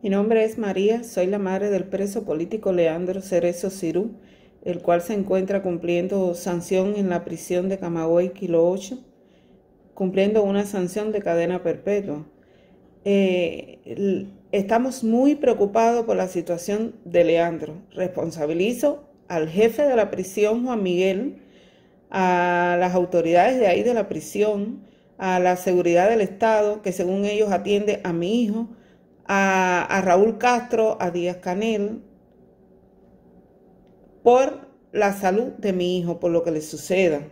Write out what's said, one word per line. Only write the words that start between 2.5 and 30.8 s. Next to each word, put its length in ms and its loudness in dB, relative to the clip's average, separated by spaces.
Leandro 480 0
Cerezo 500 -2
Cirú, 460 -4
el 180 -6
cual 180 2
se 140 -6
encuentra 480 -2
cumpliendo 720 -2
sanción 640 -2
en 120 0
la 160 -2
prisión 440 -4
de 100 -4
Camagüey, 520 0
Kilo 380 2
ocho, 300 -6
cumpliendo 480 2
una 220 0
sanción 480 -4
de 100 -2
cadena 400 -2
perpetua. 640 -4
Eh, 800 0
l-, 420 -2
estamos 540 0
muy 320 4
preocupados 680 2
por 120 0
la 100 0
situación 800 -4
de 180 4
Leandro. 520 2
Responsabilizo 1160 -2
al 200 -2
jefe 340 2
de 120 2
la 160 2
prisión, 540 -2
Juan 180 -2
Miguel, 600 -2
a 680 2
las 140 0
autoridades 640 4
de 100 4
ahí 160 2
de 100 2
la 140 -2
prisión, 760 -4
a 220 0
la 160 4
seguridad 560 4
del 120 2
Estado, 600 0
que 80 -4
según 340 -2
ellos 280 0
atiende 500 0
a 100 -2
mi 300 0
hijo, 260 -2
a, 640 2
a 140 0
Raúl 340 4
Castro, 640 0